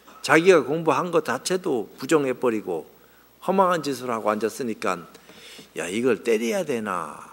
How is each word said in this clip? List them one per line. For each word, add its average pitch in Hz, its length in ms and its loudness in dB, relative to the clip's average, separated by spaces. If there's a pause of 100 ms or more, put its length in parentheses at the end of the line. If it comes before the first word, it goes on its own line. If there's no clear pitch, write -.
(220)
자기가 160 440 6
공부한 160 460 0
것 165 120 2
자체도 139 760 -4
부정해버리고 120 920 0 (560)
허망한 180 360 2
짓을 127 280 -6
하고 107 180 0
앉았으니까 107 760 -2 (720)
"야, 80 100 -6
이걸 113 380 0
때려야 117 400 0
되나 95 520 -6 (160)